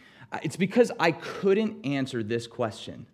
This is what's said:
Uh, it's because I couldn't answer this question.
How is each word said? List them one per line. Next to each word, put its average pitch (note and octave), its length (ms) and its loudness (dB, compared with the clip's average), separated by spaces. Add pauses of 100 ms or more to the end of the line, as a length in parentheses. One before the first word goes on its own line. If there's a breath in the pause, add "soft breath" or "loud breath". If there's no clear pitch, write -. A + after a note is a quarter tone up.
(320 loud breath)
Uh, - 120 -6
it's - 140 -4
because G3+ 420 4
I E3+ 120 4
couldn't G#3 760 0
answer C3 380 -2
this A#2 240 -2
question. G#2+ 680 -6